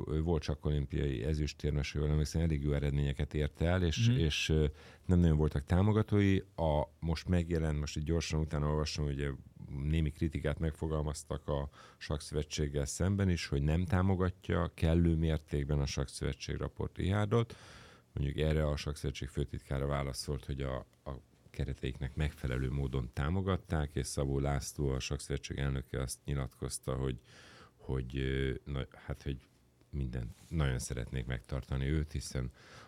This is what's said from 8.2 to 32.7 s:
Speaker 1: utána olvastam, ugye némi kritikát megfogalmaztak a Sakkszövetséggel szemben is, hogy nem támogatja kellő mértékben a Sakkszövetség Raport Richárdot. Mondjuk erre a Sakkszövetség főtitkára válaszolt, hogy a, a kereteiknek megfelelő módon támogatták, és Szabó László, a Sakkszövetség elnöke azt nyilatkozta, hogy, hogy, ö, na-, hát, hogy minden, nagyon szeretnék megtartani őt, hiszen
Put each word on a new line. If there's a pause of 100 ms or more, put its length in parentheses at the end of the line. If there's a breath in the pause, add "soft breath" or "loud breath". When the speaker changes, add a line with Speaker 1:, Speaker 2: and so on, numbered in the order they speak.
Speaker 1:
utána
olvastam,
ugye (540)
némi
kritikát
megfogalmaztak
a (280 loud breath)
Sakkszövetséggel
szemben
is,
hogy
nem
támogatja
kellő
mértékben
a
Sakkszövetség
Raport
Richárdot. (580 loud breath)
Mondjuk
erre
a
Sakkszövetség
főtitkára
válaszolt,
hogy
a, (300)
a (380)
kereteiknek
megfelelő
módon
támogatták,
és
Szabó
László,
a
Sakkszövetség
elnöke
azt
nyilatkozta,
hogy, (580 loud breath)
hogy,
ö, (120)
na-, (180)
hát,
hogy (540)
minden, (140)
nagyon
szeretnék
megtartani
őt,
hiszen (360 loud breath)